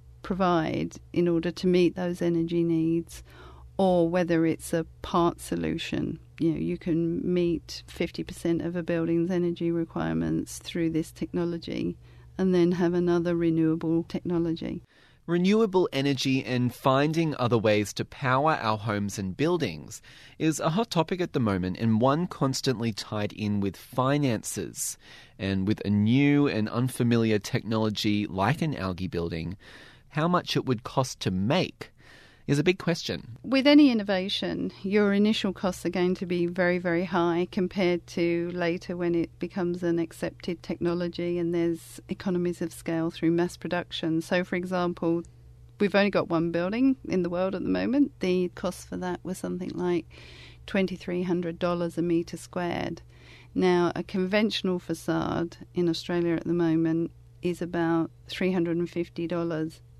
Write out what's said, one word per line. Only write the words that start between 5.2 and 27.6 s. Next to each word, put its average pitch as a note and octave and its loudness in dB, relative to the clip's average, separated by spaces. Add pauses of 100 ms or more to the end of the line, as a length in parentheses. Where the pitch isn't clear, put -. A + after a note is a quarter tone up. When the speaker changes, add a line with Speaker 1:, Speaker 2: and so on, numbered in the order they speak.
Speaker 1:
solution. - -4 (200)
You E3 2
know, D3+ -4
you E3+ -2
can E3+ -2
meet F3 -2
fifty - -6
percent E3+ -2
of E3+ -6
a F3 -4
building's E3+ 0
energy F3 0
requirements D#3+ -2
through E3 -4
this D#3+ -2
technology E3+ -4 (380)
and F#3+ 2
then F3 6
have F3 2
another F3 2
renewable E3 2
technology. E3 -2 (460)
Speaker 2:
Renewable F#3 4
energy C3+ 2
and B2 0
finding D3+ 2
other A#2+ 2
ways G#2+ 4
to - -4
power C#3 0
our A2 0
homes G2+ -4
and F#2 -6
buildings C3 -2 (380)
is D#3 0
a D#3 0
hot A3 -2
topic F3 0
at E3+ -4
the D3 0
moment, F#2+ 0
and A2+ 2
one C#3+ 4
constantly B2+ -2
tied G#2 -6
in G#2 -2
with G2 -2
finances. B2+ -2 (400)
And G2 0
with G#2+ 0
a G2+ 0
new C#3 6
and G#2+ 0
unfamiliar A#2 2
technology G#2+ -2